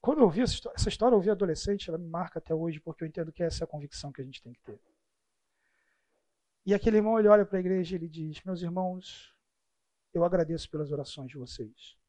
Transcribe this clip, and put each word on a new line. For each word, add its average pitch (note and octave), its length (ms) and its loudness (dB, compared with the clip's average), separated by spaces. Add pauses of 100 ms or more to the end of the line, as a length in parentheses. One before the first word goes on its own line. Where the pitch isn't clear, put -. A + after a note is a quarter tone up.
Quando D4+ 120 2
eu C4 80 10
ouvi E3+ 140 2
essa B3 140 2
histó-, - 180 -10
essa - 160 0
história, A#3+ 260 4
eu - 20 6
ouvi F#3+ 140 4
adolescente, G3 580 -2
ela E3 100 -4
me F3 80 -10
marca E3+ 320 -6
até D#3+ 160 -4
hoje, D#3+ 240 -2
porque - 240 -12
eu D#3+ 60 -6
entendo D#3+ 240 -8
que - 100 -6
essa E3 220 -2
é - 0 -
a - 40 -8
convicção C#3+ 440 -12
que - 80 -14
a C3 40 -8
gente C3 160 -14
tem A#2+ 120 -20
que - 100 -20
ter. G#2+ 180 -18 (1800)
E F#3+ 80 2
aquele G#3+ 260 4
irmão, A3 200 4
ele G#3 80 6
olha G#3 180 10
pra G3 140 -2
igreja F3+ 380 0
e - 20 -4
ele E3 100 -8
diz: D#3 360 -10
Meus F3+ 180 -6
irmãos, F#3 720 -6 (800)
eu E3+ 100 4
agradeço E3 460 0
pelas D3+ 220 -4
orações C#3+ 360 -8
de B2 80 -16
vocês. A#2+ 640 -14 (100)